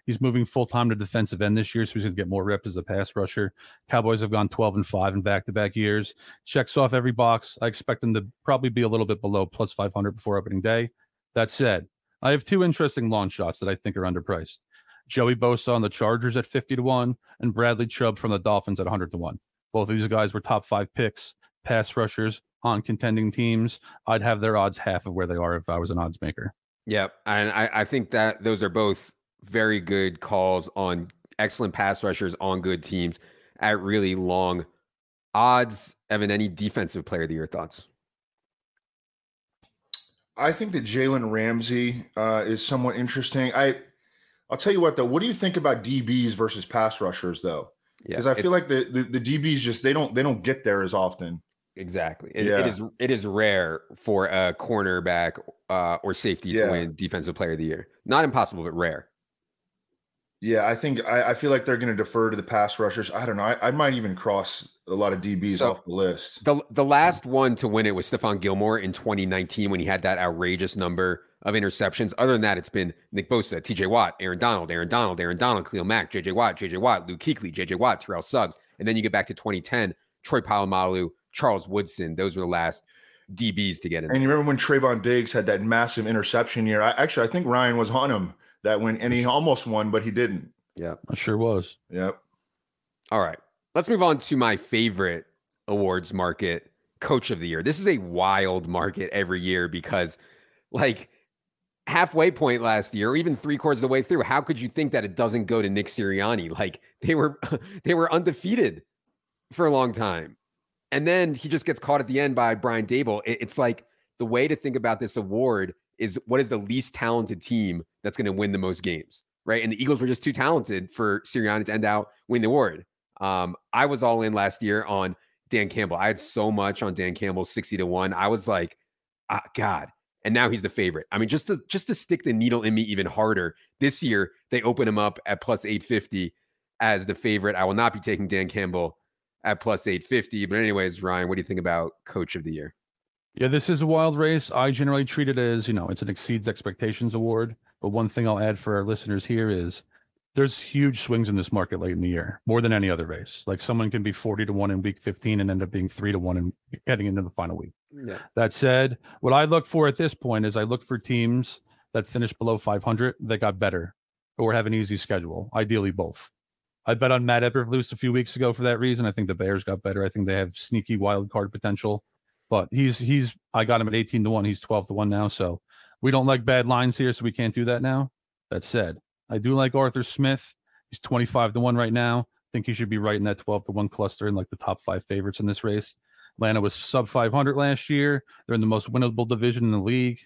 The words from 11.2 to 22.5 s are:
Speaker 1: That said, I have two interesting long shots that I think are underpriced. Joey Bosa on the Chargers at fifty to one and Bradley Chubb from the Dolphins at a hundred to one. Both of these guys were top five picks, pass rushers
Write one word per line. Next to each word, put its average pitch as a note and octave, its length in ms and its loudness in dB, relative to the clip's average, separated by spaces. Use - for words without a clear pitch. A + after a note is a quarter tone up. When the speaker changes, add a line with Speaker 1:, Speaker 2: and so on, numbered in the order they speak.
Speaker 1:
That A2+ 160 2
said, G2 340 0
I C3 80 4
have D3 120 2
two F#3 200 4
interesting C#3+ 480 2
long G2+ 180 0
shots E2+ 300 -4
that F#2+ 100 -2
I G2 60 0
think F#2 200 -6
are F#2+ 60 -2
underpriced. F2 560 -4
Joey B2 280 2
Bosa A#2+ 400 2
on A2+ 80 2
the G#2 60 0
Chargers A#2 460 0
at A#2+ 120 0
fifty C3 280 -2
to B2 60 -2
one B2 340 0
and A#2+ 140 0
Bradley A#2 320 2
Chubb A2+ 320 0
from A2+ 140 -2
the G2 80 0
Dolphins G2+ 400 0
at F#2 80 -2
a - 20 -4
hundred F#2 220 -4
to F2 60 -10
one. E2+ 220 -8
Both G#2+ 180 -2
of A2+ 60 0
these G#2+ 120 0
guys G#2+ 260 0
were G#2+ 80 -4
top G#2+ 240 -2
five G2+ 300 -2
picks, - 400 -4
pass A2+ 320 -2
rushers A2 460 -2